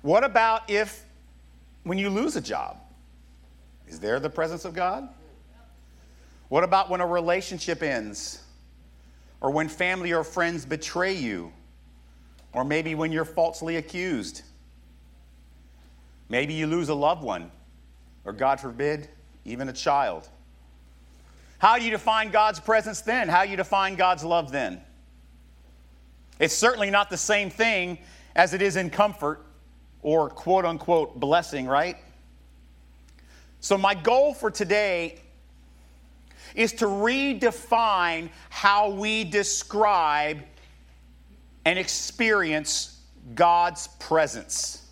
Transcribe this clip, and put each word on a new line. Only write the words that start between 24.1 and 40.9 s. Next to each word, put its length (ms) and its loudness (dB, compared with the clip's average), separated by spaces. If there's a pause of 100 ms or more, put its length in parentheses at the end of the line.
love 280 0
then? 300 -4 (1600)
It's 140 4
certainly 380 2
not 180 2
the 80 -6
same 320 0
thing 480 0 (380)
as 180 6
it 80 0
is 140 2
in 160 -2
comfort 520 0 (600)
or 260 2
quote 360 0
unquote 540 0
blessing, 460 0
right? 320 0 (1600)
So 160 2
my 200 2
goal 400 4
for 160 -4
today 680 0 (1300)
is 200 0
to 120 -2
redefine 1400 0 (220)
how 400 4
we 320 -2
describe 1200 0 (1200)